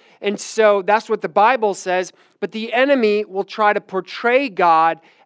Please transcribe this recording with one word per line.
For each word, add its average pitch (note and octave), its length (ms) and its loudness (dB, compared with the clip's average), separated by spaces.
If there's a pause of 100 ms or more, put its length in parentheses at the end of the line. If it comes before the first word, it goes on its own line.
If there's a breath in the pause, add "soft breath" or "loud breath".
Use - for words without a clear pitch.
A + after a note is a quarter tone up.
(200 soft breath)
And G3+ 200 -4
so G#3 420 0
that's G#3 260 -2
what G#3+ 120 -4
the F#3+ 80 -6
Bible G#3+ 460 0
says. F#3 380 -4 (280 soft breath)
But G3+ 100 -8
the A3 220 -10
enemy A#3 520 2
will F#3+ 200 -8
try G#3 280 0
to G3+ 80 -4
portray A#3+ 680 -2
God E3 520 2 (260 soft breath)